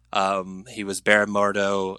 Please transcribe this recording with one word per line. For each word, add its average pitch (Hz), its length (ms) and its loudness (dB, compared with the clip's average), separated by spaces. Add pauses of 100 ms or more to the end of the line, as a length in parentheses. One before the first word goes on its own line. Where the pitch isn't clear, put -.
(120)
Um, 95 580 -2
he 107 140 -8
was 98 160 -6
Baron 104 300 4
Mordo 101 680 0